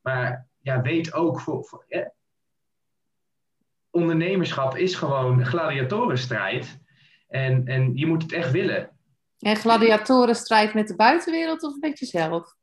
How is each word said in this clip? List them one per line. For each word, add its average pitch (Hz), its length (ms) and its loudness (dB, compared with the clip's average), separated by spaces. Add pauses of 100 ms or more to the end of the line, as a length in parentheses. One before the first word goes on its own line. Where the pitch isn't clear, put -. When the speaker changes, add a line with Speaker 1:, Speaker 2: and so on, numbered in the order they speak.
Speaker 1:
Maar 123 480 -6 (100)
ja, 131 220 -2
weet 160 320 -2
ook, 160 280 -2
voor, 147 240 -6
voor, - 240 -20
hè, - 160 -4 (1900)
ondernemerschap 165 880 0
is 180 180 0
gewoon 131 500 0
gladiatorenstrijd. 139 1400 -2 (480)
En, 131 380 0
en 131 300 0
je 147 100 0
moet 160 160 2
het - 100 -8
echt 170 180 -2
willen. 131 460 -2 (420)
Speaker 2:
En 208 180 0
gladiatorenstrijd 226 1160 4
met 214 140 0
de 180 80 -10
buitenwereld 320 680 2
of 285 160 -8
met 294 200 -6
jezelf? 170 640 -4